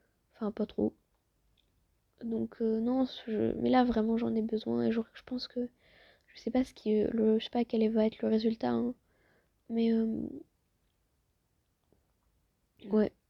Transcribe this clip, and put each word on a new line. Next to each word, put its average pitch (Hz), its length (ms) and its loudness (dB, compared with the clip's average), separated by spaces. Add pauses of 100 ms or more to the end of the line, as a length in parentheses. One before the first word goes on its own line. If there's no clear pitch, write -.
(340)
Enfin, 208 180 -6
pas 214 140 -4
trop. - 280 -2 (1300)
Donc, 226 380 -4
euh, 220 180 0
non, 254 260 2 (200)
je, 226 340 0
mais 240 100 2
là, 254 140 6
vraiment, 226 320 2
j'en 233 180 -2
ai 220 80 0
besoin, 226 440 -2
et 226 60 2
je, 226 80 -2 (140)
je - 100 -20
pense 247 240 -8
que, 247 200 -6 (600)
je - 120 -20
sais 233 100 -6
pas 254 140 2
ce - 100 -16
qui, 214 300 0
le, 220 340 2
je - 60 -8
sais - 60 -12
pas 240 140 0
quel 220 260 0
va 220 160 2
être - 160 -4
le 220 60 0
résultat, 220 420 0
hein, 240 240 -2 (720)
mais, 226 240 2
euh, 226 140 2 (2750)
ouais. 214 220 2 (180)